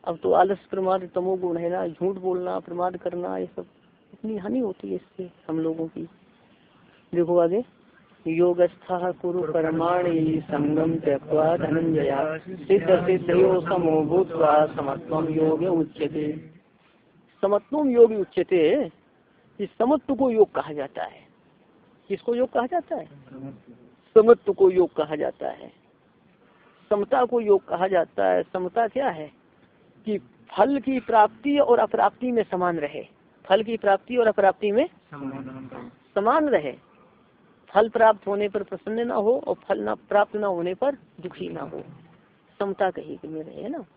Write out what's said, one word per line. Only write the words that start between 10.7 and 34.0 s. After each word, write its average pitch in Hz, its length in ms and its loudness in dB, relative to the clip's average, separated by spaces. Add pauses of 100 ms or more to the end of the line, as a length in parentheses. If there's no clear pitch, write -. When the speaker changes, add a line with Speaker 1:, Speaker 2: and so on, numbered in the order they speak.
Speaker 1:
त्यक्त्वा 156 600 0
धनंजय, 156 920 -2
सिद्ध 180 580 2
सिद्धयो 185 560 2
समो 165 400 0
भूत्वा 156 640 2
समत्वम 143 640 -6
योग 156 340 0
उच्यते।" 156 920 -4 (840)
समत्वम 208 480 0
योग 233 220 8
उच्यते, 185 800 0 (680)
इस 196 100 -6 (100)
समत्व 269 360 0
को 254 160 0
योग 220 200 4
कहा 151 220 -6
जाता 135 300 -8
है। - 160 -14 (880)
किसको 233 280 -4
योग 247 160 -2
कहा 240 140 0
जाता 330 300 -4
है? 165 100 -10 (1120)
समत्व 220 380 6
को 185 180 4
योग 180 220 2
कहा 156 220 -4
जाता 139 340 -6
है, - 220 -16 (1160)
समता 208 360 0
को 233 160 0
योग 208 260 4
कहा 175 200 -2
जाता 165 380 0
है। 127 180 4
समता 185 440 -2
क्या 254 220 -2
है? 156 220 -10 (720)
कि 214 120 -2 (400)
फल 269 220 2
की 262 200 -2
प्राप्ति 226 580 2
और 240 220 6
अप्राप्ति 220 520 0
में 226 120 2
समान 180 340 -2
रहे, 147 280 -8 (400)
फल 202 180 4
की 226 140 -4
प्राप्ति 202 400 0